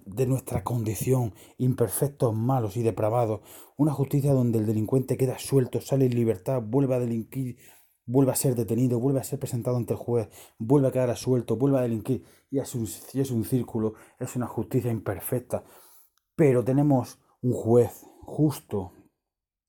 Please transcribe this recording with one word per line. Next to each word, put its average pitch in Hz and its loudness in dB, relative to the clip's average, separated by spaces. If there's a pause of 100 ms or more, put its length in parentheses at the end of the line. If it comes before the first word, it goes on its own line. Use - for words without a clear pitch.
de 107 -2
nuestra 123 -4
condición, 117 -2 (240)
imperfectos, 127 0
malos 113 0
y 120 -2
depravados, 110 0 (340)
una 147 2
justicia 139 2
donde 120 2
el 107 2
delincuente 113 0
queda 127 -2
suelto, 123 0
sale 135 0
en 123 0
libertad, 117 0
vuelve 131 2
a 127 0
delinquir, 120 -6 (500)
vuelve 127 4
a 120 -6
ser 131 2
detenido, 120 2
vuelve 135 2
a 127 -4
ser - -6
presentado 123 -2
ante 117 -2
el 104 -4
juez, 117 -2 (280)
vuelve 131 4
a 123 2
quedar 123 0
suelto, 120 0
vuelve 135 2
a 127 0
delinquir, 117 -2 (240)
y 135 -2
es - -6
un, 113 -4 (260)
y 131 -2
es 135 -2
un 113 0
círculo, 110 -2 (220)
es 127 -8
una 117 -4
justicia 117 -4
imperfecta. 110 -6 (680)
Pero 127 4
tenemos 131 2 (220)
un 123 0
juez 113 2 (160)
justo, - -2 (760)